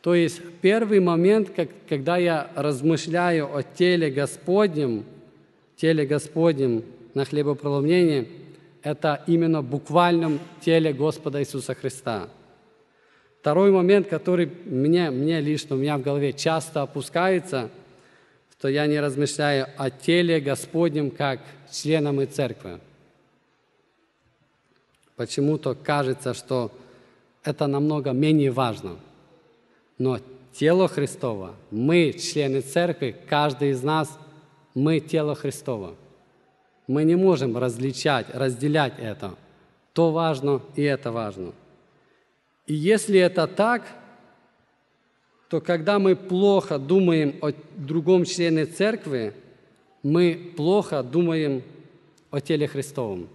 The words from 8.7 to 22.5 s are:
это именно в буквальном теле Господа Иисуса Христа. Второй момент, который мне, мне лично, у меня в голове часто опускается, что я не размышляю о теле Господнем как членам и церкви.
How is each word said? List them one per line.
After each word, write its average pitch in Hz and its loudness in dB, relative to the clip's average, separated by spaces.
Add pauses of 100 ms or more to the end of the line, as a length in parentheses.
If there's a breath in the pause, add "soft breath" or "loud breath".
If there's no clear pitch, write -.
это 151 -2
именно 165 2
в - -6
буквальном 160 2 (220)
теле 160 2
Господа 143 -4
Иисуса 135 -6
Христа. 117 -8 (1120 soft breath)
Второй 180 4
момент, 190 4
который 170 0 (140)
мне, 160 2
мне 147 0
лично, 143 -4
у - -2
меня 147 0
в 131 -4
голове 143 0
часто 160 -2
опускается, 151 -2 (880 soft breath)
что 139 -4
я 147 2
не 147 2
размышляю 143 0
о 135 -4
теле 165 2
Господнем 147 -2
как 135 -4 (300)
членам 147 0
и 135 -2
церкви. 113 -6 (2500)